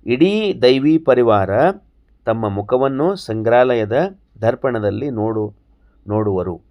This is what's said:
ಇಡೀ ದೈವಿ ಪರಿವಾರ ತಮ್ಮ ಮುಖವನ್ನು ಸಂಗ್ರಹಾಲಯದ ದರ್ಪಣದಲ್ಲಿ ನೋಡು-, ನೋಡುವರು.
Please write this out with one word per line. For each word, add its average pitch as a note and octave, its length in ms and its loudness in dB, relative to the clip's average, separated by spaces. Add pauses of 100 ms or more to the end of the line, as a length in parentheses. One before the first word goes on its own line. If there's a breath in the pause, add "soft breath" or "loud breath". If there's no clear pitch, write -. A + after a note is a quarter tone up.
ಇಡೀ F#3+ 560 0
ದೈವಿ C3+ 360 4
ಪರಿವಾರ A#2 520 2 (760)
ತಮ್ಮ A2+ 240 -2
ಮುಖವನ್ನು C3 640 -2
ಸಂಗ್ರಹಾಲಯದ A#2+ 1000 0 (260)
ದರ್ಪಣದಲ್ಲಿ A#2 680 -2
ನೋಡು-, G#2+ 440 -4 (540)
ನೋಡುವರು. F#2+ 640 -2